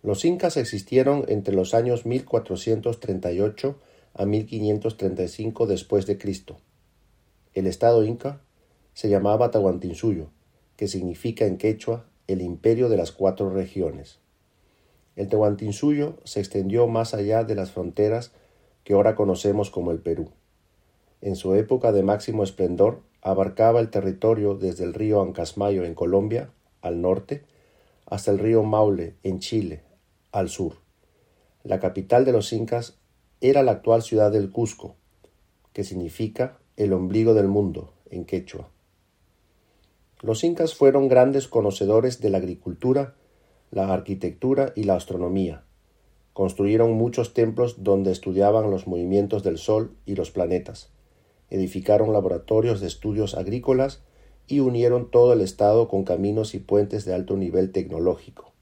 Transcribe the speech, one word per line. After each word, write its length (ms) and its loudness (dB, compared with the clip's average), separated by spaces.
Los 220 -4
incas 320 0
existieron 720 0
entre 260 -2
los 200 0
años 320 0
mil 180 -4
cuatrocientos 760 -4
treinta 320 -4
y 80 -2
ocho 380 -4
a 120 -4
mil 200 0
quinientos 500 -2
treinta 260 -4
y 60 -4
cinco 380 -4
después 400 -2
de 120 -2
Cristo. 400 -10
El 120 -4
estado 380 4
inca 360 -6
se 160 -6
llamaba 420 2
Tahuantinsuyo, 760 -2
que 120 -6
significa 580 -4
en 120 -2
quechua 460 -4
el 160 -4
imperio 460 0
de 80 2
las 160 -4
cuatro 380 -2
regiones. 680 -6
El 120 -6
Tahuantinsuyo 840 0
se 160 -6
extendió 460 0
más 280 -2
allá 300 0
de 100 -4
las 160 -6
fronteras 600 -2
que 120 0
ahora 200 6
conocemos 560 0
como 200 -4
el 100 -4
Perú. 300 -6
En 160 -6
su 180 0
época 380 2
de 100 4
máximo 400 -2
esplendor, 580 0
abarcaba 580 2
el 80 -2
territorio 680 0
desde 300 -4
el 80 -6
río 300 0
Ancasmayo 600 -2
en 100 -8
Colombia, 560 0
al 180 -4
norte, 440 -2
hasta 260 -6
el 80 2
río 240 2
Maule, 600 2
en 160 -4
Chile, 440 -6
al 180 -2
sur. 240 -8
La 180 -2
capital 440 2
de 80 4
los 200 0
incas 460 -6
era 220 6
la 100 4
actual 300 2
ciudad 280 2
del 200 0
Cusco, 460 -6
que 120 -8
significa 760 -6
el 160 0
ombligo 400 2
del 160 6
mundo 460 -2
en 160 -10
quechua. 420 -8
Los 240 -2
incas 300 0
fueron 340 6
grandes 400 4
conocedores 720 2
de 100 0
la 80 0
agricultura, 760 -4
la 220 -2
arquitectura 840 -2
y 80 -4
la 120 2
astronomía. 680 -4
Construyeron 600 2
muchos 400 -2
templos 520 0
donde 280 2
estudiaban 580 2
los 160 -4
movimientos 560 0
del 160 -2
sol 360 -2
y 100 -6
los 160 -4
planetas. 600 -4
Edificaron 600 2
laboratorios 680 0
de 60 -6
estudios 480 -4
agrícolas 680 -2
y 140 0
unieron 500 0
todo 220 8
el 100 4
estado 460 4
con 160 -2
caminos 500 -2
y 40 -8
puentes 460 0
de 100 -2
alto 220 -4
nivel 340 0
tecnológico. 920 -4